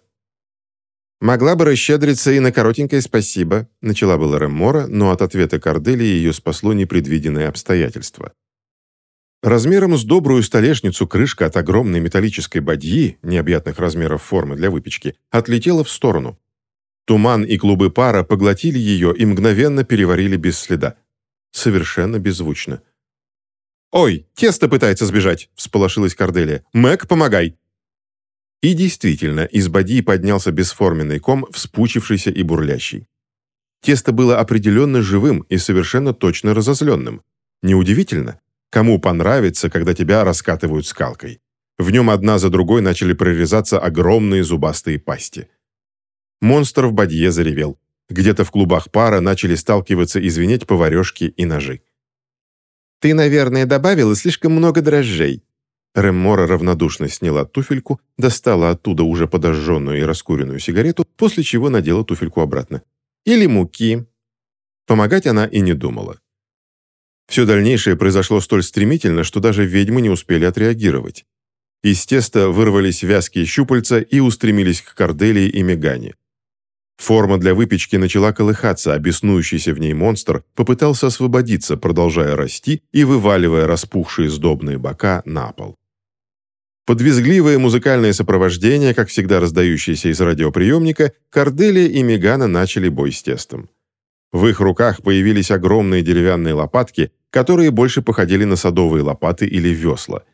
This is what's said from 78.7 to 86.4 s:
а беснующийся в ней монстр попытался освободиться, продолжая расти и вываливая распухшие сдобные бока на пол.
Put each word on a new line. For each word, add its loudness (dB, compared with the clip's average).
а -2
беснующийся -2
в -10
ней -2
монстр -2
попытался 0
освободиться, -2
продолжая 0
расти -4
и 4
вываливая 2
распухшие -2
сдобные -2
бока -4
на -8
пол. -16